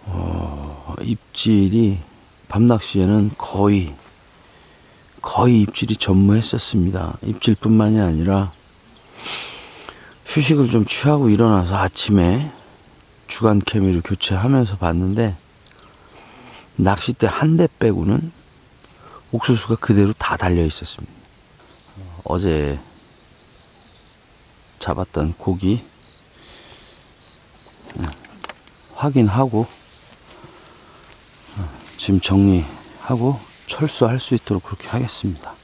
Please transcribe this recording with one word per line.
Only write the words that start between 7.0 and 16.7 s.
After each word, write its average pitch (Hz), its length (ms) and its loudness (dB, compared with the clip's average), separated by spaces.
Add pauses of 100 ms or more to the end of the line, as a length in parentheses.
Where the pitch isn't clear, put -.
입질뿐만이 110 760 2
아니라 92 520 0 (1700)
휴식을 143 440 2
좀 113 160 2
취하고 143 440 2
일어나서 101 460 4
아침에 98 760 0 (760)
주간 107 320 2
케미를 95 420 0
교체하면서 101 760 -2
봤는데 92 580 -2 (1400)